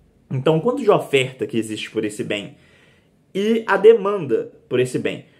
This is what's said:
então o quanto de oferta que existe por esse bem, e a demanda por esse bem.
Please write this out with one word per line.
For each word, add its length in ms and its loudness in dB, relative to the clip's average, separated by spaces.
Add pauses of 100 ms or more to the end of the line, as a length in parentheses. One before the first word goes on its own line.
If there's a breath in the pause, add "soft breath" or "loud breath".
(320)
então 260 2
o 40 0
quanto 200 -2
de 80 2
oferta 560 0
que 140 -4
existe 320 -8
por 120 -4
esse 200 -6
bem, 340 -8 (800 soft breath)
e 320 0
a 100 2
demanda 760 4 (160)
por 120 0
esse 180 -2
bem. 280 -6 (140 soft breath)